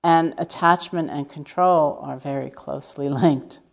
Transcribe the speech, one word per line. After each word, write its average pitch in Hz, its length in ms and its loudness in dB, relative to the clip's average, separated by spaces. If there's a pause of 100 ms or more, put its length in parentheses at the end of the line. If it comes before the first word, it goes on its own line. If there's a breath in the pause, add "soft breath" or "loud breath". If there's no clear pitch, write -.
And 165 340 4
attachment 170 720 0
and 143 180 -8
control 165 720 2
are 135 160 -10
very 139 320 -8
closely - 600 -8
<laughs> 135 140 -2
linked 143 360 0 (140)